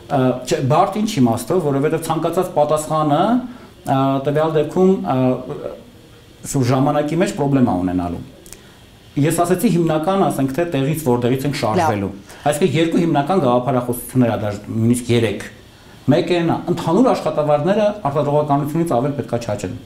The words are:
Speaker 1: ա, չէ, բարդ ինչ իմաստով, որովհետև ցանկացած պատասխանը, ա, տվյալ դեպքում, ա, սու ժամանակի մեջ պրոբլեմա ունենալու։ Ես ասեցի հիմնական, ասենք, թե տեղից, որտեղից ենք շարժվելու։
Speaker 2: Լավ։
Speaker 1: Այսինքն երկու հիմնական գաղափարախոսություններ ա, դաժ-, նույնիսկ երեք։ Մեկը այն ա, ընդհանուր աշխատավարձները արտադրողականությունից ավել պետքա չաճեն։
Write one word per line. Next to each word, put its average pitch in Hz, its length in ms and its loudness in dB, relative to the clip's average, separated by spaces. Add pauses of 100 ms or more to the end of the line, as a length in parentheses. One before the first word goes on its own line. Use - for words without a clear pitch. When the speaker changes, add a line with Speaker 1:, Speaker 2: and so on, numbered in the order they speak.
Speaker 1:
ա, 147 140 -2 (200)
չէ, 160 240 -2
բարդ 175 360 2
ինչ 110 140 -2
իմաստով, 127 500 2
որովհետև 147 400 0
ցանկացած 165 480 -2
պատասխանը, 151 720 2 (640)
ա, 135 160 0 (200)
տվյալ 151 380 0
դեպքում, 185 360 4 (100)
ա, 131 140 0 (1300)
սու 135 220 0
ժամանակի 147 560 0
մեջ 202 160 0
պրոբլեմա 131 400 2
ունենալու։ 87 480 -2 (880)
Ես 156 260 0
ասեցի 185 300 2
հիմնական, 160 520 2
ասենք, 135 300 0
թե 170 140 -2
տեղից, 139 360 -2
որտեղից 123 440 0
ենք 143 100 -2
շարժվելու։ 107 540 0
Speaker 2:
Լավ։ - 360 -10
Speaker 1:
Այսինքն 147 280 0
երկու 165 260 2
հիմնական 156 460 0
գաղափարախոսություններ 123 840 0
ա, 104 40 -2
դաժ-, 104 280 -6
նույնիսկ 113 480 0
երեք։ 107 340 0 (560)
Մեկը 175 340 2
այն 165 140 0
ա, 117 140 0
ընդհանուր 165 440 2
աշխատավարձները 151 760 0 (120)
արտադրողականությունից 147 960 0
ավել 135 240 0
պետքա 117 220 -4
չաճեն։ 104 480 -6